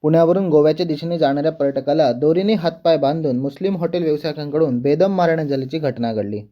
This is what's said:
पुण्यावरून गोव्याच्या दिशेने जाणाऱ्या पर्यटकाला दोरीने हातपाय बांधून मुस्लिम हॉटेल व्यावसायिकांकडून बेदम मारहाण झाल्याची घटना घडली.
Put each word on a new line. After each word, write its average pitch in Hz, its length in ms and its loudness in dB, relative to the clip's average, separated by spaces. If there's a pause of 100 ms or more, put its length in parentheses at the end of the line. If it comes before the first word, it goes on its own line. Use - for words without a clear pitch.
पुण्यावरून 165 480 4
गोव्याच्या 156 360 4
दिशेने 165 340 -6
जाणाऱ्या 143 320 0
पर्यटकाला 143 600 0
दोरीने 165 420 2
हातपाय 170 440 0
बांधून 143 420 0
मुस्लिम 185 380 -4
हॉटेल 170 260 -2
व्यावसायिकांकडून 151 760 -2
बेदम 156 360 2
मारहाण 165 320 0
झाल्याची 135 320 -4
घटना 123 340 -4
घडली. 104 280 -6 (100)